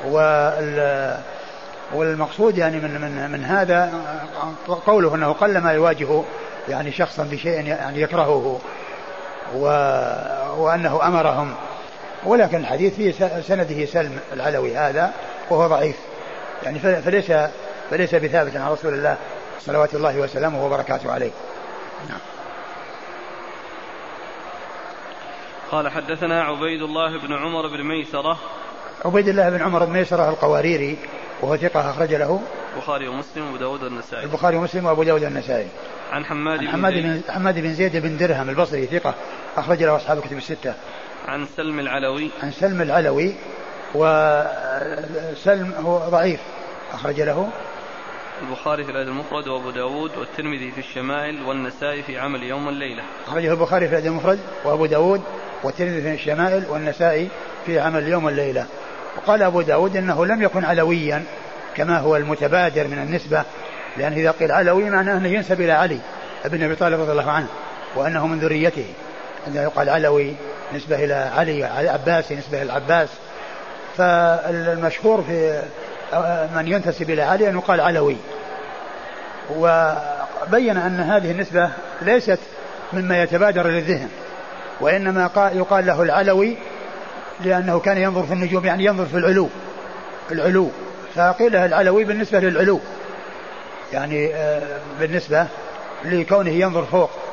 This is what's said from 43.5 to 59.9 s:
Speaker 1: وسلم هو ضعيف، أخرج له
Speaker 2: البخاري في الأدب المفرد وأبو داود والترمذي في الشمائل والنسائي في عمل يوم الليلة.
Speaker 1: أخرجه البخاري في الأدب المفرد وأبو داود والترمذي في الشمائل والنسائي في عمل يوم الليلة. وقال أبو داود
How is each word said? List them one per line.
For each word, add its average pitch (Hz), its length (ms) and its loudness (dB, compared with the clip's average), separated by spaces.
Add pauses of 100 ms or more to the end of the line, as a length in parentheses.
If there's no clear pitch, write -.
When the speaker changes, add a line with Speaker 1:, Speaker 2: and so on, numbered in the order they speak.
Speaker 1:
وسلم 156 1800 2 (100)
هو 175 140 2
ضعيف، 170 420 2 (520)
أخرج 147 280 -4
له 151 300 0 (920)
Speaker 2:
البخاري 147 420 -4
في 139 60 -8
الأدب 131 180 -4
المفرد 143 400 -6
وأبو 127 220 -6
داود 135 480 -4
والترمذي 135 520 -6
في 135 100 -10
الشمائل 143 640 -6
والنسائي 135 560 -4
في 135 160 -10
عمل 135 240 -4
يوم 139 260 -6
الليلة. 135 340 -6 (240)
Speaker 1:
أخرجه 156 240 -2
البخاري 170 380 2
في 147 40 2
الأدب 160 140 2
المفرد 170 320 2 (260)
وأبو 156 220 2
داود 175 360 4 (400)
والترمذي 170 400 -2
في 156 120 -2
الشمائل 175 560 2
والنسائي 156 580 2 (380)
في 165 140 2
عمل 156 280 0
يوم 165 200 2
الليلة. 135 380 0 (500)
وقال 214 260 4
أبو 175 200 4
داود 165 340 4